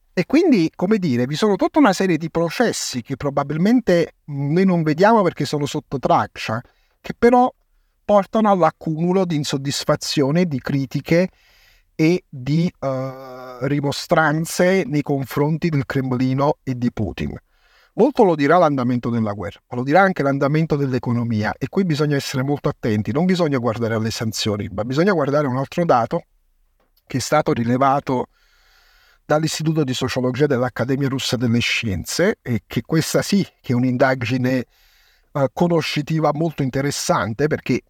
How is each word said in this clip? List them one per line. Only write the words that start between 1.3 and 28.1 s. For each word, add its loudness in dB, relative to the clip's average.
sono 2
tutta 0
una 6
serie 0
di -8
processi -2
che -8
probabilmente 0
noi 0
non 2
vediamo 4
perché 0
sono -2
sotto -6
traccia, 0
che -12
però 4
portano 2
all'accumulo 0
di -2
insoddisfazione, 0
di -4
critiche -2
e 2
di, -2
eh, -8
rimostranze 0
nei -2
confronti -2
del 0
Cremlino 0
e -6
di -2
Putin. -6
Molto 2
lo 4
dirà 4
l'andamento 2
della -2
guerra, -10
ma -8
lo -4
dirà 4
anche 0
l'andamento 0
dell'economia, -2
e -6
qui -2
bisogna 0
essere -4
molto -2
attenti, -2
non 0
bisogna 2
guardare -2
alle -2
sanzioni, -4
ma -6
bisogna 0
guardare 0
un -2
altro -4
dato 0
che -6
è -2
stato 0
rilevato 0